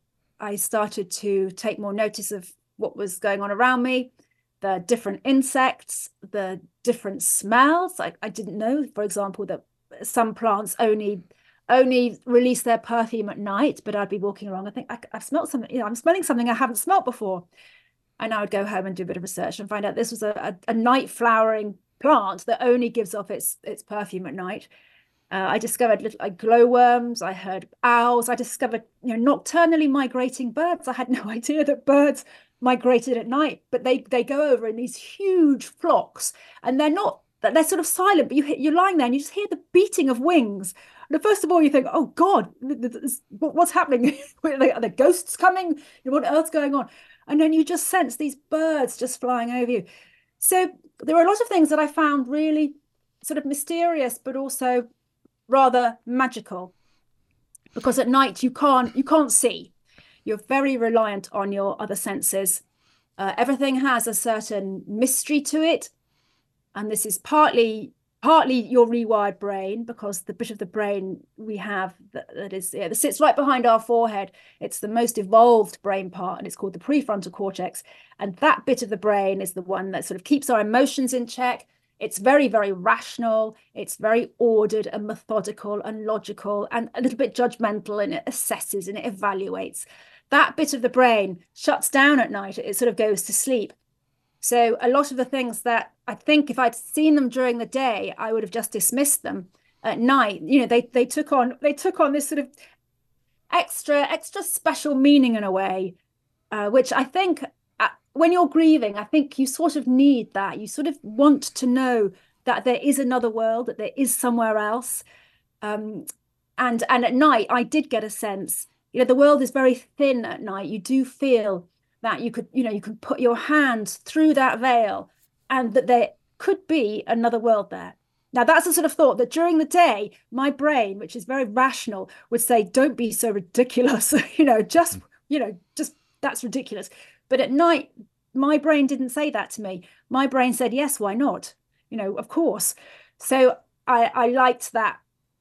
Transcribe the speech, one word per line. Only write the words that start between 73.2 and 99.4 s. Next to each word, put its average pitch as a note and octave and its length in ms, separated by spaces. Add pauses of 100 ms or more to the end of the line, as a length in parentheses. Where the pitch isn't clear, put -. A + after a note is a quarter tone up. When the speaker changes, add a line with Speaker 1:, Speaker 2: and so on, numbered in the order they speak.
Speaker 1:
behind C4 300
our A3+ 140
forehead, A3+ 520 (280)
it's - 200
the G#3 80
most A#3 300
evolved A3 640
brain G3 300
part, F#3 260
and - 80
it's - 100
called G3 180
the F3 60
prefrontal G#3+ 520
cortex. F#3+ 500 (380)
And G3 180
that - 300
bit B3 160
of G3+ 80
the G#3+ 40
brain G3 460
is F3+ 120
the F#3 100
one F#3+ 280
that D#3+ 140
sort F#3 140
of - 40
keeps C#4+ 280
our A3 100
emotions B3+ 540
in A#3+ 100
check. B3 400 (340)
It's G#3+ 200
very, C4+ 280
very G3+ 240
rational. A3 840 (160)
It's G#3+ 220
very A3+ 420
ordered A3 480
and G#3 220
methodical G#3 720
and G#3+ 240
logical G#3+ 640
and A#3 240
a B3 80
little B3 160
bit C4+ 160
judgmental, G#3+ 720
and - 100
it - 140
assesses G3+ 600
and G3+ 120
it - 120
evaluates. F#3+ 760 (420)
That C#4+ 260
bit D4 200
of A#3 80
the B3 60
brain A3 500 (160)
shuts - 340
down C#4 300
at A3 100
night. G3 300
It G3+ 160
sort A#3+ 140
of G3 80
goes G#3+ 260
to G3 100
sleep. B3 400 (640)
So A#3 400
a A#3+ 100
lot C#4+ 220
of B3+ 60
the B3+ 80
things B3+ 380
that A#3 300 (140)
I A3+ 80
think D4+ 340
if A#3 100
I'd A#3+ 160
seen D4+ 400
them C4+ 140
during B3 280
the A3+ 80
day, A3 520
I A3 140
would A3 120
have F3+ 80
just A3 200
dismissed B3 520
them. F#3 260 (340)